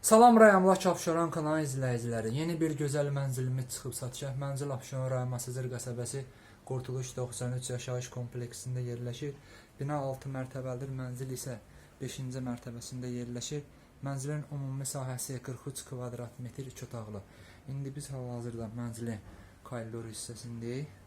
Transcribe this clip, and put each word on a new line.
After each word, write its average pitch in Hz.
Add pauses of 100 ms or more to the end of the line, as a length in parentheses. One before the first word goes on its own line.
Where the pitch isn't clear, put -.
Salam 226
rayonlar, 190
Abşeron 170
kanalı 156
izləyiciləri. 120
Yeni 160
bir 156
gözəl 143
mənzilimiz 131
çıxıb -
satışa. 131 (100)
Mənzil 139
Abşeron 131
rayon 127
Masazır 127
qəsəbəsi, 123 (480)
Qurtuluş 127
doxsan 123
üç 123
yaşayış 123
kompleksində 123
yerləşir. 123 (460)
Bina 143 (140)
altı 131
mərtəbəlidir, 131
mənzil 127
isə 123 (480)
beşinci 127
mərtəbəsində 123
yerləşir. 123 (400)
Mənzilin 143
ümumi 135
sahəsi 127
qırx 127
üç -
kvadrat 123
metr, 127
iki 123
otaqlı. 107 (480)
İndi 139
biz 143
hal-hazırda 120
mənzilin 113 (300)
koridor 113
hissəsindəyik. 117 (100)